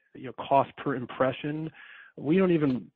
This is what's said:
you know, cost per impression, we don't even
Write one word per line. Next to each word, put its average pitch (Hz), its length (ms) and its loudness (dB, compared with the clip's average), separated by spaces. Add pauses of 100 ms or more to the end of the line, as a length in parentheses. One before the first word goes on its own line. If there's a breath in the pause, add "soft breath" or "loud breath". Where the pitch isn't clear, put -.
(140)
you - 120 -16
know, 120 80 -14
cost 135 440 2
per 139 180 -4
impression, 147 760 -4 (480 loud breath)
we 147 180 2
don't 190 140 4
even 139 440 2